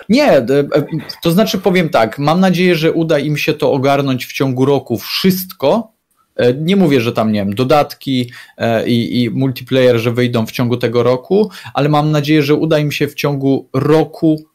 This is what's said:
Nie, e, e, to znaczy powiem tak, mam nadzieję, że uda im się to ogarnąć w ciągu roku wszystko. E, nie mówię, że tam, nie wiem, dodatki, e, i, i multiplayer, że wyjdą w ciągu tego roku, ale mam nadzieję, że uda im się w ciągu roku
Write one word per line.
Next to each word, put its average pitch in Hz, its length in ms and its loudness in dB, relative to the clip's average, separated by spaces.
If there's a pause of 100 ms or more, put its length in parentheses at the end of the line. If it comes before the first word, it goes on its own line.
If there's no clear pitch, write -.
Nie, 254 220 4
e, 160 60 6
e, 135 280 0 (580)
to 165 80 2
znaczy 202 260 0
powiem 185 320 0
tak, 113 300 0
mam 151 200 2
nadzieję, 185 360 2
że 160 160 0
uda 160 280 0
im 147 180 -2
się 151 160 -2
to 151 180 0
ogarnąć 139 540 0
w - 80 -18
ciągu 131 320 0
roku 135 320 0
wszystko. 185 960 -2 (420)
E, 120 180 2
nie 160 220 -2
mówię, 151 260 4
że 117 120 -2
tam, 110 180 0
nie 107 140 0
wiem, 101 100 -4
dodatki, 127 760 -2 (260)
e, 113 300 -2
i, 120 360 0
i 117 60 -2
multiplayer, 127 680 0
że 117 140 -2
wyjdą 120 340 0
w - 60 -10
ciągu 123 260 -2
tego 120 260 -2
roku, 185 480 0 (220)
ale 143 160 0
mam 151 220 0
nadzieję, 151 320 2
że 143 120 0
uda 160 240 0
im 147 120 -2
się 147 160 -4
w 147 60 -10
ciągu 135 600 -2
roku 156 680 0 (140)